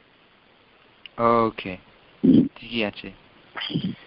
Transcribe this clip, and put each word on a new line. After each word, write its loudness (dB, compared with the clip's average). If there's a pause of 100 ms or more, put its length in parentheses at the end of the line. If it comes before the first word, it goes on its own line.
(1200)
ওকে, 0 (800)
ঠিকই -6
আছে। -10 (960)